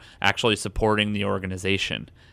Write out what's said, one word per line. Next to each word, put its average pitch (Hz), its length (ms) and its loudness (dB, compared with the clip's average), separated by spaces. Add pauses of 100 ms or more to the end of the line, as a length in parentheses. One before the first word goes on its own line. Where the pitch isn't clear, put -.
(220)
actually 98 340 2
supporting 107 560 0
the 101 140 -2
organization. 95 840 -2 (240)